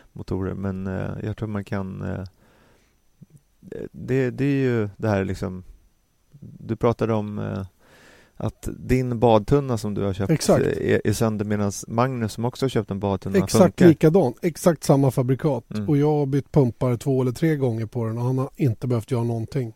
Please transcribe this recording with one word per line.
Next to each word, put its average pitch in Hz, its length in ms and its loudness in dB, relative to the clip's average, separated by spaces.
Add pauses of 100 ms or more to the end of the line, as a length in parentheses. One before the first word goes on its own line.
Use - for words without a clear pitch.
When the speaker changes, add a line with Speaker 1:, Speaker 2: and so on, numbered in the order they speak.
(120)
Speaker 1:
motorer, 95 420 -6
men, 95 320 -6
eh, 98 240 -6 (120)
jag 107 140 -6
tror 110 120 -6
man 101 160 -6
kan... 98 380 -8
Eh, 95 220 -6 (1700)
det, 123 380 -2
det 120 140 -4
är 139 180 2
ju 117 340 2
det 110 120 -4
här 98 160 2
liksom... 92 400 -6 (760)
Du 113 360 -10
pratade 113 380 0
om, 104 240 -4
eh, 104 280 -6 (720)
att - 320 -8 (100)
din 123 400 -2
badtunna 120 600 4
som 104 160 -4
du 101 80 -2
har 101 100 0
köpt, 98 180 -2
Speaker 2:
Exakt. - 360 4
Speaker 1:
eh, 85 260 0
är, 104 140 4
är 107 60 4
sönder, 107 320 0
medans 104 440 -2
Magnus 117 440 -2
som 113 120 -6
också 127 200 -4
har 135 60 0
köpt 110 200 -2
en 101 100 -6
badtunna 98 380 -2
Speaker 2:
Exakt 135 240 4
Speaker 1:
funkar. 180 260 6
Speaker 2:
likadan, 156 540 6
exakt 170 420 0
samma 139 260 4
fabrikat. 131 640 0
Speaker 1:
Mm. 104 140 -4
Speaker 2:
Och 151 80 2
jag 147 220 2
har 143 80 0
bytt 135 260 -2
pumpar 123 440 2
två 131 260 0
eller 127 100 0
tre 160 240 0
gånger 113 300 -2
på 113 200 -4
den 113 120 -4
och 120 60 -4
han 131 140 0
har 139 180 -4
inte 131 300 0
behövt 120 240 -2
göra 117 140 0
någonting. 117 520 -4